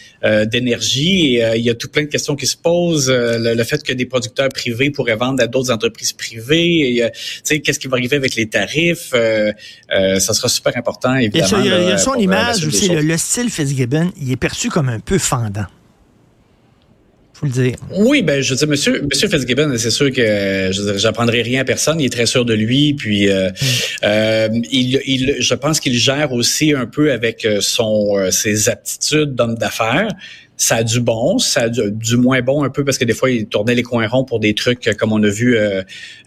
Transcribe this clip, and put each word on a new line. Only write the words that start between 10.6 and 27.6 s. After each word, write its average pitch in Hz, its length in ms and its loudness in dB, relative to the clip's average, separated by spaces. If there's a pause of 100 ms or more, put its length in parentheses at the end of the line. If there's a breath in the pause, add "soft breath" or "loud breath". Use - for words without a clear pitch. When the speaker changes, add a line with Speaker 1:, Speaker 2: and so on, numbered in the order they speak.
Speaker 1:
important, 123 380 -2
Speaker 2:
Et 127 80 2
Speaker 1:
évidemment, 110 240 0
Speaker 2:
ça, 202 100 2
il 196 80 2
y 196 40 2
a, 185 100 2
il 180 40 2
y - 40 2
a - 20 2
Speaker 1:
là, 185 80 2
Speaker 2:
son 262 140 0
Speaker 1:
pour, - 20 0
euh, 262 40 0
la 214 60 2
Speaker 2:
image 208 320 2
Speaker 1:
suite 156 140 -2
des 143 60 0
Speaker 2:
aussi, 196 100 2
Speaker 1:
choses. 170 100 2
Speaker 2:
le, 151 60 2
le 160 160 0
style 240 320 -2
Fitzgibbon, 143 600 0 (120)
il 131 100 -2
est 127 40 -2
perçu - 340 -4
comme 143 180 0
un 113 120 -4
peu 190 180 0
fendant. 110 480 -2 (1700)
Faut - 140 -6
le 131 60 0
dire. 127 220 0 (220)
Speaker 1:
Oui, 247 260 6
ben, 143 180 2
je - 140 -2
veux - 40 -2
dire, 151 100 2
monsieur, 151 420 0
monsieur - 180 0
Fitzgibbon, 143 480 2
c'est 113 140 0
sûr 139 220 2
que, 101 580 2
je 95 100 -2
veux 101 120 -2
dire, 101 80 -2
j'apprendrai 117 420 2
rien 123 200 -2
à - 20 0
personne. 151 360 0
Il 139 60 2
est 117 60 -2
très 120 140 0
sûr 123 180 2
de 117 100 2
lui, 131 400 2
puis, 104 340 0
euh, 95 200 2
Speaker 2:
Mm. 92 40 -4 (520 loud breath)
Speaker 1:
euh, 110 440 2 (220)
il, 127 340 2
il, 135 360 0
je 120 140 0
pense 151 260 -2
qu'il 131 140 -2
gère 135 380 0
aussi 123 400 0
un 127 140 0
peu 147 240 0
avec, 113 340 -2
euh, 104 160 2